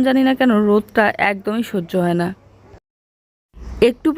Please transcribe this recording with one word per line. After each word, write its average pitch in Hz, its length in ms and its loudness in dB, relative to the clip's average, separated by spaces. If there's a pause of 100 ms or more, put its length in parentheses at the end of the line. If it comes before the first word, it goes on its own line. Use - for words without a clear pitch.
জানি 269 220 2
না 262 60 2
কেন 254 180 2 (160)
রোদটা 208 360 2 (260)
একদমই 208 400 -4
সহ্য 175 220 -4 (120)
হয় 175 180 0
না। 175 60 -2 (1600)
একটু 254 300 -4